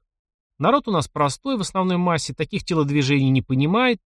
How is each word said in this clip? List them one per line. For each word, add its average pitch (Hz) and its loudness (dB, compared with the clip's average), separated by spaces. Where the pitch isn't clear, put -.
Народ 233 0
у 226 -2
нас 160 0
простой 151 -4
в 202 -2
основной 185 -2
массе, 170 -2
таких 160 -6
телодвижений 143 2
не 131 4
понимает, 190 0